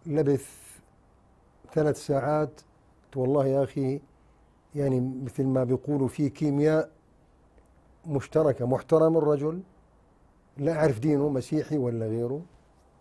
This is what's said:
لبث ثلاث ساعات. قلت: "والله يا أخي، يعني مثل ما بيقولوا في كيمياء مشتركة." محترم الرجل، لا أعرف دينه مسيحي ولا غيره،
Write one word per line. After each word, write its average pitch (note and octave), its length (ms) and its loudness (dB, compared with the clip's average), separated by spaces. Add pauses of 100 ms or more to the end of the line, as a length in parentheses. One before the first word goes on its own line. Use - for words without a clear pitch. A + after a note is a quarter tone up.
لبث C#3+ 420 0 (1300)
ثلاث D3+ 320 0
ساعات. D3 540 -2 (440)
قلت: - 120 -20
"والله C3+ 300 2
يا C3+ 160 2
أخي، C3+ 380 -2 (760)
يعني C#3 260 0 (240)
مثل C3 200 -4
ما C3 200 0
بيقولوا C3 440 0
في C#3+ 200 -2
كيمياء D#3 640 0 (1160)
مشتركة." C#3+ 600 0
محترم D#3+ 500 2
الرجل، D3+ 440 0 (960)
لا C#3 160 -2
أعرف C#3+ 260 2
دينه C#3+ 300 2
مسيحي D3+ 500 -2
ولا A#2 280 -2
غيره، A#2+ 360 -4 (580)